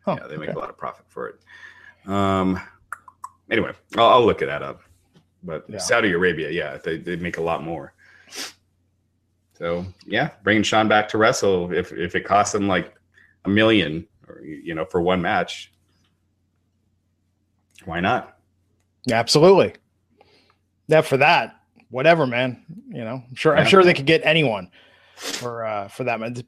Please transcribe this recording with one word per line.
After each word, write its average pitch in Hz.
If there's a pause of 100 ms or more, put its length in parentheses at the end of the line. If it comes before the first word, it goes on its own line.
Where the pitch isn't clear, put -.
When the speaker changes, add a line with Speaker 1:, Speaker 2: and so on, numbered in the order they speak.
Speaker 1:
Huh, 175
Speaker 2:
Yeah, -
they 76
make 78
Speaker 1:
okay. -
Speaker 2:
a -
lot -
of -
profit -
for 60
it. - (720)
Um, 95 (880)
anyway, - (260)
I'll, 117
I'll 120
look -
that 71
up. 67 (600)
But 80
Speaker 1:
Yeah. 104
Speaker 2:
Saudi 113
Arabia, 82
yeah, 73
they, 82
they 87
make 85
a 82
lot 82
more. 78 (1600)
So, 85 (220)
yeah, 127 (140)
bringing 104
Shawn 110
back 107
to 110
wrestle, 98
if, 90
if 90
it 87
costs -
them, 101
like, 90 (520)
a 92
million, 101 (220)
or, -
you 78
know, 80
for 87
one 90
match, 92 (2000)
why 87
not? 107 (720)
Speaker 1:
Absolutely. 147 (1120)
Yeah, 156
for 139
that, 139 (340)
whatever, 147
man. 123 (260)
You 135
know, 123
I'm 127
sure, 151
I'm 156
Speaker 2:
Yeah. -
Speaker 1:
sure 190
they 175
could 135
get 156
anyone, 131 (480)
for, 117
uh, 104
for -
that 117
one. 117 (120)